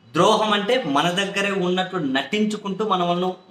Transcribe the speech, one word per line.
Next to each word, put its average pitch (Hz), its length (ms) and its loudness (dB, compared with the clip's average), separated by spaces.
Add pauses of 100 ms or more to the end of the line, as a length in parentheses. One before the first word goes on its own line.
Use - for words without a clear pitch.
(140)
ద్రోహం 208 400 4
అంటే 208 300 0
మన 147 260 0
దగ్గరే 196 420 -2
ఉన్నట్టు 180 460 -2
నటించుకుంటూ 196 880 -2
మన 185 160 0
వాళ్ళను 180 320 0 (160)